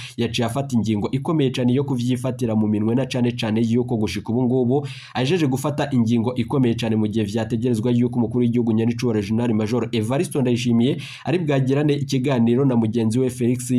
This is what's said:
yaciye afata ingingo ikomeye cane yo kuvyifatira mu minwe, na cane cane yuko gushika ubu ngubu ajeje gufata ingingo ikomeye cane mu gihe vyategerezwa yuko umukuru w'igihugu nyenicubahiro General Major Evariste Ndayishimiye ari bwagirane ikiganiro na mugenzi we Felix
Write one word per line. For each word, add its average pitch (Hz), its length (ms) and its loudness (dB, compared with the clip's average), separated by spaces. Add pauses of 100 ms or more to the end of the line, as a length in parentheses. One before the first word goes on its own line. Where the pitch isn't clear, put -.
(180)
yaciye 117 280 -2
afata 135 300 -4
ingingo 104 360 0
ikomeye 139 400 0
cane 123 220 0
yo 139 100 2
kuvyifatira 123 720 -2
mu 107 120 2
minwe, 107 280 0
na 131 100 0
cane 123 260 0
cane 117 300 -2
yuko 120 360 0
gushika 101 320 -4
ubu 120 140 0
ngubu 127 440 2 (260)
ajeje 147 340 0
gufata 139 440 -2
ingingo 117 440 2
ikomeye 120 400 0
cane 113 200 -2
mu 107 120 2
gihe 107 180 0
vyategerezwa 113 640 0
yuko 123 280 2
umukuru 120 220 0
w'igihugu 120 300 2
nyenicubahiro 113 560 0
General 113 260 0
Major 107 380 0
Evariste 131 500 -2
Ndayishimiye 123 560 2 (280)
ari 151 140 0
bwagirane 143 540 2
ikiganiro 127 720 2
na 131 100 4
mugenzi 113 440 2
we 131 100 2
Felix 123 380 -2 (120)